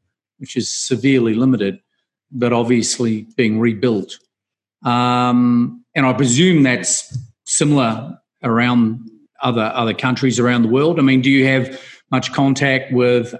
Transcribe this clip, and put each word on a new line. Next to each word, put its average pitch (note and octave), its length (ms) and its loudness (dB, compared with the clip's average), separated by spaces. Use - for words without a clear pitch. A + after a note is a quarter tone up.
which - 180 -14
is A#2 120 -4
severely A#2+ 640 0
limited, A2 460 0
but A#2+ 220 -2
obviously A#2 760 -2
being A2 240 0
rebuilt. A2 580 -2
Um, B2 1000 0
and C3+ 120 0
I B2+ 80 2
presume C#3+ 500 2
that's - 520 -2
similar C3+ 760 -2
around A#2 680 0
other, A#2 320 -2
other A2+ 200 -2
countries B2 460 -2
around A#2+ 220 2
the A2 60 2
world. D3+ 300 2
I D3 40 2
mean, C3 180 4
do C3+ 100 2
you C3+ 160 4
have C3 340 -2
much B2+ 220 -4
contact C3+ 600 0
with B2 480 0